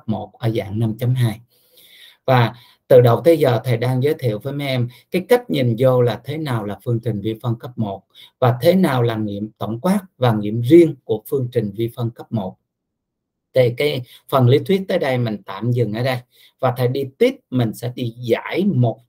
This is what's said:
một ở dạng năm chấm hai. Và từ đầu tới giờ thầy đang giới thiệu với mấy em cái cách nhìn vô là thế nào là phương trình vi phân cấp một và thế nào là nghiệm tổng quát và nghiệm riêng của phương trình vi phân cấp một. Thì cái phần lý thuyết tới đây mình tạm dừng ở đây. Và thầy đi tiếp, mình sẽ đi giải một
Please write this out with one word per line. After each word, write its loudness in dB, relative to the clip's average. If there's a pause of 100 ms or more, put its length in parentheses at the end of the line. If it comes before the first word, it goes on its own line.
một -6
ở -4
dạng -6
năm -4
chấm -2
hai. -2 (840)
Và 2 (340)
từ 10
đầu 4
tới 6
giờ 2
thầy -2
đang -2
giới 0
thiệu -4
với -8
mấy -6
em -2 (220)
cái -2
cách 2
nhìn 0
vô 4
là 0
thế -10
nào -4
là -8
phương -2
trình -4
vi -4
phân -4
cấp -14
một -6 (360)
và 2
thế 4
nào 2
là 0
nghiệm -6
tổng -8
quát 0 (180)
và 2
nghiệm -2
riêng 6
của -4
phương -2
trình -2
vi -4
phân -4
cấp -16
một. -6 (1000)
Thì 4
cái -2 (260)
phần 4
lý 6
thuyết 0
tới 0
đây 0
mình -4
tạm -6
dừng -2
ở -4
đây. -2 (420)
Và 0
thầy -2
đi -4 (140)
tiếp, 2 (140)
mình -2
sẽ -10
đi -8
giải -2
một 0